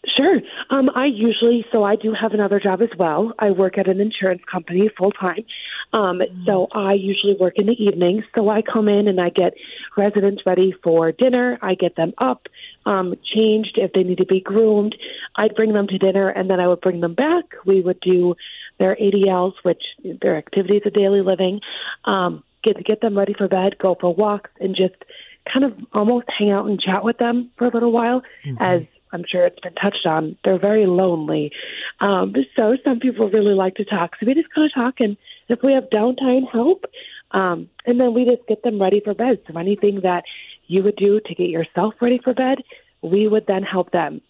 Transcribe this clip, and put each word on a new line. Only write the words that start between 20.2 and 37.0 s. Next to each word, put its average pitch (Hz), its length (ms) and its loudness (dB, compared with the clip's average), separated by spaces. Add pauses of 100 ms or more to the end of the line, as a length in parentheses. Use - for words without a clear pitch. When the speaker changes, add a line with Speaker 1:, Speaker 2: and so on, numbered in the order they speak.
Speaker 1:
activities 196 480 0
of 202 80 -2
daily 202 280 2
living, 190 400 0 (440)
um, 180 380 -2 (200)
get, 214 220 0
get 214 160 -2
them 208 160 0
ready 196 160 0
for 202 140 -2
bed, 190 300 0
go 185 220 2
for 180 140 0
walks, 208 460 -2
and 190 160 -4
just 185 200 0 (560)
kind 269 140 2
of 226 100 -4 (180)
almost 240 340 0 (100)
hang 208 140 2
out 202 140 0
and 202 160 -2
chat 190 220 -2
with 226 140 -2
them 240 400 -2
for 240 100 0
a 240 40 0
little 233 200 0
while, 240 300 0 (240)
Speaker 2:
Mm-hmm. 131 160 -6
Speaker 1:
as 180 200 2 (320)
I'm 175 120 -10
sure 180 200 0
it's 175 160 -2
been 170 140 -12
touched - 300 -2
on, 160 380 -2
they're 190 160 2
very 208 260 4
lonely. 160 680 0 (480)
Um, 196 340 0 (220)
so 226 260 4
some 254 160 0
people 220 300 0
really 202 240 2
like 190 220 0
to 202 100 -6
talk. 175 340 -4
So 208 60 -4
we 254 80 2
just 311 200 -2
kinda 311 220 2
talk, 247 240 -4
and 214 160 0 (320)
if 240 160 -2
we 269 80 4
have 269 180 2
downtime, 254 640 2
help. 262 320 2 (480)